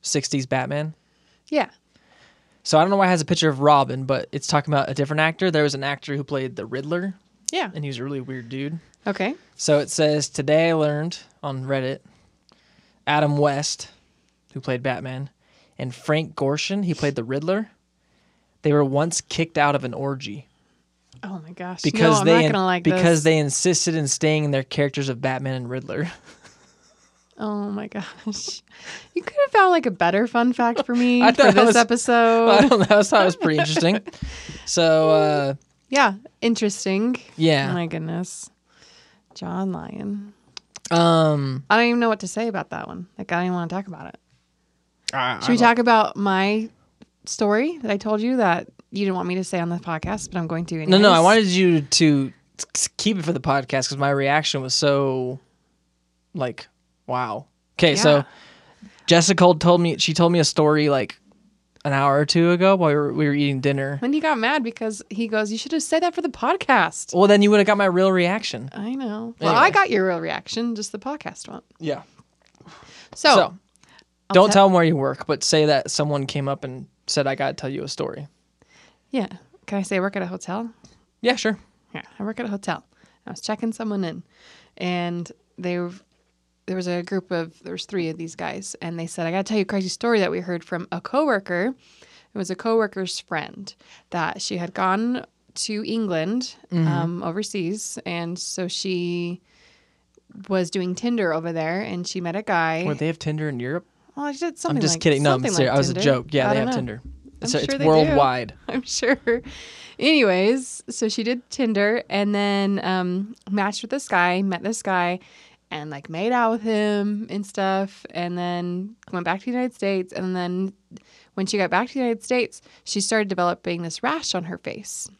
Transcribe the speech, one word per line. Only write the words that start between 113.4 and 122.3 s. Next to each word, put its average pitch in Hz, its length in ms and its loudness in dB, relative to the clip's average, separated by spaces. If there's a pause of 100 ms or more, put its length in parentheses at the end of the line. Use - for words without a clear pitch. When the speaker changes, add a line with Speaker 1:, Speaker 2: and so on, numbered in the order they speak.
Speaker 2:
matched 202 340 -2
with 220 80 -8
this 269 160 -6
guy, 180 340 2
met 190 220 -4
this 220 180 -6
guy, 180 380 -2 (500)
and, 156 200 -10
like, 143 200 -14
made 180 220 -4
out 240 200 2
with 226 120 -4
him 208 640 -2
and 196 160 -6
stuff, 196 640 -4
and 175 280 -6
then 175 580 -6 (160)
went 180 140 -6
back 180 160 -2
to - 40 -14
the 254 60 -6
United 247 240 -4
States. 190 360 -4
And 185 240 -6
then 180 380 -4 (640)
when 190 100 -4
she 208 120 -4
got 185 120 0
back 214 200 0
to - 40 -20
the 277 60 -6
United 233 240 -2
States, - 380 -4 (220)